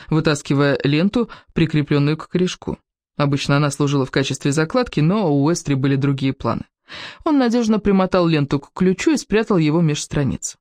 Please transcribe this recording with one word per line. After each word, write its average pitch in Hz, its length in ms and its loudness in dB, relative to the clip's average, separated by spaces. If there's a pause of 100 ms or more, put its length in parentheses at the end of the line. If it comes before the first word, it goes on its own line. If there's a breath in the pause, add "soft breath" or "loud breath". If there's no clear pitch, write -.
вытаскивая 143 720 0
ленту, 180 460 0 (240 loud breath)
прикрепленную 151 640 0
к - 100 -18
корешку. - 500 -4 (380)
Обычно 143 420 0
она 147 140 0
служила 143 340 0
в - 60 -12
качестве 139 400 -2
закладки, 160 480 -2
но 160 340 2
у 139 120 2
Уэстри 160 280 -2
были 135 220 0
другие 135 380 0
планы. - 320 -6 (580 loud breath)
Он 302 140 2
надежно 233 420 2
примотал 190 480 2
ленту 147 320 0
к - 140 -12
ключу 185 380 2
и 285 60 2
спрятал 214 400 0
его 160 240 2
меж 151 200 0
страниц. - 600 -6